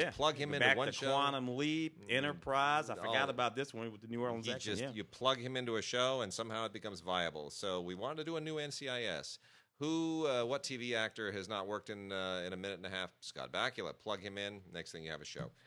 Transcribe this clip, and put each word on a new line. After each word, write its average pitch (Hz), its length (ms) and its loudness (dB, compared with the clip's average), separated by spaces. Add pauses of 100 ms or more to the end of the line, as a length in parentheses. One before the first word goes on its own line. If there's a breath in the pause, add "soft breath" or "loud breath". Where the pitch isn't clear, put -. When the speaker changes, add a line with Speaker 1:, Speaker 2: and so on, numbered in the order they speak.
Speaker 1:
Yeah. 156 60 -2
Speaker 2:
plug 143 260 2
him 147 140 -2
Speaker 1:
Go 143 40 0
Speaker 2:
into 123 120 6
Speaker 1:
back 139 100 8
Speaker 2:
one 127 100 4
Speaker 1:
to 104 60 0
Speaker 2:
show. 135 180 -2
Speaker 1:
Quantum 139 460 2
Leap, 156 460 0
Speaker 2:
Mm-hmm. 104 60 -14
Speaker 1:
Enterprise. 139 800 4
I 113 40 0
Speaker 2:
All 90 100 -4
Speaker 1:
forgot 123 200 4
Speaker 2:
of 139 80 2
Speaker 1:
about 123 220 2
this 135 200 -2
one 117 180 -4
with 104 100 -12
the 113 60 -12
New 117 140 -2
Orleans 117 240 0
Speaker 2:
He 123 80 0
Speaker 1:
action, 117 180 -2
Speaker 2:
just, 101 100 0
Speaker 1:
yeah. 135 120 -2
Speaker 2:
you 104 100 -4
plug 127 360 2
him 127 180 -2
into 120 180 0
a 104 60 2
show 123 400 2
and 98 120 -2
somehow 113 300 -2
it 107 80 -2
becomes 98 300 -8
viable. 82 480 2
So 92 320 -2
we 90 140 -4
wanted 127 220 -4
to 156 60 -4
do 165 140 -4
a - 40 -2
new 156 180 -4
N 147 120 -4
C 139 160 -6
I 123 160 -2
S. 82 360 -4 (400 soft breath)
Who, 160 480 2
uh, 123 180 4
what 131 180 0
T 131 140 -4
V 120 180 0
actor 110 360 0
has 98 180 -4
not 98 180 -2
worked 104 220 -2
in, 101 220 -6
uh, 92 340 0
in 92 80 -4
a - 20 -6
minute 95 220 -4
and 92 80 -12
a 92 40 -6
half? 92 200 -4 (100)
Scott 65 320 -10
Bakula. 98 460 0
Plug 101 240 -4
him 98 160 -8
in. 101 240 -6 (100)
Next 85 200 -8
thing 82 120 -10
you 80 80 -6
have 76 80 -6
a 78 60 -12
show. 65 240 -8 (180 soft breath)